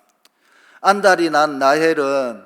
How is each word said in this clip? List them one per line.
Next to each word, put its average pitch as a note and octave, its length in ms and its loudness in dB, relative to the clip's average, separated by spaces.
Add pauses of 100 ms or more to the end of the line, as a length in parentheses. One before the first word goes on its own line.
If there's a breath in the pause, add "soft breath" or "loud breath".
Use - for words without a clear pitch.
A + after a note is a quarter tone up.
(800 soft breath)
안달이 F#3 480 2
난 D3+ 300 -2
라헬은 C#3 880 -2